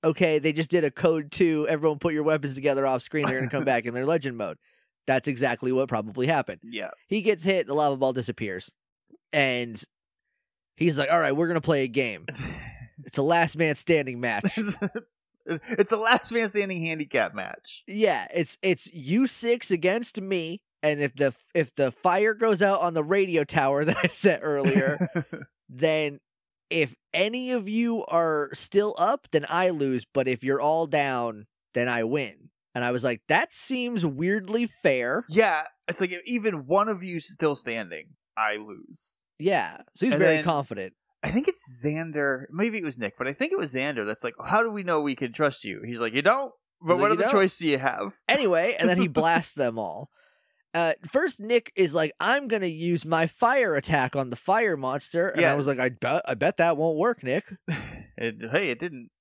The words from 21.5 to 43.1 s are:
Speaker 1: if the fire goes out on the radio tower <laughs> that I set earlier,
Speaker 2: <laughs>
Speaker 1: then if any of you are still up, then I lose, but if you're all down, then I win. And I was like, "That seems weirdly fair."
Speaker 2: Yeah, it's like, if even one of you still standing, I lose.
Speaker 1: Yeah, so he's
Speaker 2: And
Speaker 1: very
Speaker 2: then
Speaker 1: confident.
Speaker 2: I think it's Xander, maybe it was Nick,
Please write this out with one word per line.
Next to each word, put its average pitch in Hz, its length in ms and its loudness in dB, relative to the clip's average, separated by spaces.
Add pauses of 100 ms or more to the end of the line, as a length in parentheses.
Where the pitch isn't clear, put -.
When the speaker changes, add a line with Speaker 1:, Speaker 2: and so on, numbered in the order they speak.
Speaker 1:
if 156 220 0
the 135 160 2
fire 196 420 2
goes 214 280 2
out 196 180 4
on 170 140 0
the 160 100 0
radio 175 400 2
tower 139 420 2
<laughs> - 0 -
that 165 160 2
I 180 60 2
set - 340 2
earlier, 139 640 2 (360)
Speaker 2:
<laughs> - 280 -20
Speaker 1:
then 147 520 0 (480)
if 151 260 0 (180)
any 240 380 0
of 220 160 -2
you 233 380 0
are 160 480 0
still 202 440 0
up, 214 360 0
then 147 160 2
I 185 220 2
lose, 135 340 0
but 131 240 0
if 127 160 -2
you're 139 160 0
all 160 260 2
down, 127 600 -2 (260)
then 123 160 0
I 117 160 0
win. 120 460 -4 (220)
And 123 120 -2
I 123 60 0
was 123 120 0
like, 123 240 -2
"That 170 260 2
seems 240 520 -2
weirdly 190 600 0
fair." 135 640 0
Speaker 2:
Yeah, 170 340 2 (260)
it's 180 100 -8
like, 185 140 -2
if 175 120 -10
even 208 420 -2
one 196 200 4
of 190 160 -4
you 175 160 -6
still 151 360 -2
standing, 101 560 -8 (260)
I 107 180 0
lose. - 680 -16 (160)
Speaker 1:
Yeah, 151 420 -2 (120)
so - 120 -2
he's 254 80 2
Speaker 2:
And 147 100 2
Speaker 1:
very 160 140 6
Speaker 2:
then 156 80 -2
Speaker 1:
confident. 135 480 -4 (320)
Speaker 2:
I 147 60 -2
think 262 160 0
it's 127 340 -6
Xander, 147 720 -2
maybe 214 280 -2
it 175 40 -6
was 135 140 -6
Nick, 107 200 -4